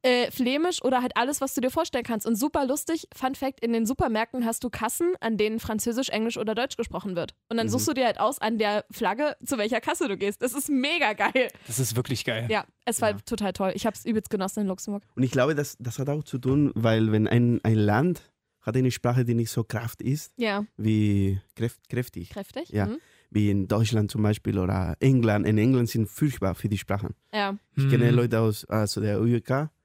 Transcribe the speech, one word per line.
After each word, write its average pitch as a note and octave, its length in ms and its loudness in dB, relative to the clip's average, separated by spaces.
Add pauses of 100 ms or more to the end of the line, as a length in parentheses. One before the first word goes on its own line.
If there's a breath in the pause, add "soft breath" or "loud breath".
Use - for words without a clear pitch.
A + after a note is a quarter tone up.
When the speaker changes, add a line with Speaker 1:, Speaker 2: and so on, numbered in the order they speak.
Speaker 1:
äh, B3 280 2
Flämisch C#4+ 520 0
oder B3+ 200 2
halt B3 140 -4
alles, B3 240 0
was C4+ 140 -4
du C#4 60 -2
dir B3+ 100 0
vorstellen C#4+ 340 -2
kannst. A3+ 220 -4
Und A3+ 100 2
super C#4+ 300 0
lustig, D4+ 500 -2
Fun C4+ 180 -2
Fact: C4+ 260 -6
In A#3 120 0
den A3+ 140 2
Supermärkten A#3+ 580 0
hast A3+ 200 -2
du A#3+ 60 -4
Kassen, E4+ 500 -2
an A3+ 160 -2
denen G#3+ 220 0
Französisch, A#3 520 -2
Englisch A3 260 -2
oder G#3+ 180 -2
Deutsch B3 220 -4
gesprochen F#3+ 400 -6
wird. D3+ 180 -6 (140)
Und A3 80 -4
dann A3+ 100 0
Speaker 2:
Mhm. G#3+ 40 -2
Speaker 1:
suchst B3 180 0
du D4+ 60 0
dir B3+ 120 0
halt G#3 140 -2
aus B3 180 0
an A3 200 -2
der G#3 320 0
Flagge, A3 440 -2 (100)
zu C4 140 -2
welcher A3 220 0
Kasse D#4+ 280 -2
du G3 80 -2
gehst. G3+ 260 -4
Das B3 120 -2
ist C#4 140 -6
mega C#4 460 2
geil. A3 340 2 (180)
Speaker 3:
Das A#2 120 -6
ist A#2+ 180 -2
wirklich B2 280 -2
geil. A#2 260 -2
Speaker 1:
Ja, G#3+ 140 0 (200)
es A#3 160 -2
war A3 100 2
Speaker 3:
Ja. G#3 60 -6 (100)
Speaker 1:
total G3+ 280 -2
toll. F#3+ 200 -2
Ich G#3 120 -4
hab's - 180 -4
übelst A3 260 -2
genossen G3 300 -2
in G3+ 60 0
Luxemburg. G3+ 360 -6 (140)
Speaker 2:
Und B2 60 2
ich B2+ 100 2
glaube, C#3 220 2
das, C#3+ 260 -4
das B2 180 -6
hat C3+ 100 -2
auch D3 140 -2
zu - 160 -6
tun, C3+ 360 2
weil A2 360 4
wenn G#2+ 160 4
ein, A#2+ 380 4
ein A2+ 100 4
Land A2 480 2 (380)
hat A#2 160 -4
eine B2+ 140 4
Sprache, B2 340 0
die A#2 100 2
nicht A#2 160 0
so A2+ 140 -2
kraft A2+ 360 -6
ist, - 360 -4
Speaker 1:
Ja. G#3 280 -2 (120)
Speaker 2:
wie G2+ 640 2 (160)
kräft-, - 320 -6
kräftig. A#2+ 420 -8
Speaker 1:
Kräftig? C4 400 -10
Speaker 2:
Ja. G3 160 0
Speaker 1:
Mhm. A#3+ 120 -6 (320 soft breath)
Speaker 2:
Wie G#2 200 2
in G2 160 0
Deutschland G#2+ 460 0
zum G#2+ 100 -2
Beispiel G#2 380 0
oder F#2 400 0
England. A2+ 460 4
In G#2+ 120 4
England A#2+ 300 4
sind G#2+ 200 0
furchtbar G#2 460 -2
für - 140 -6
die G2+ 100 0
Sprachen. - 360 -4 (180)
Speaker 1:
Ja. G3+ 240 -2 (200)
Speaker 2:
Ich C3+ 140 2
kenne B2 220 4
Speaker 3:
Mhm. A#2+ 40 6
Speaker 2:
Leute A#2 240 2
aus, A2 260 0
also G#2+ 340 -2
der G#2 200 0
U A#2 200 2
K C#3+ 300 -2 (140)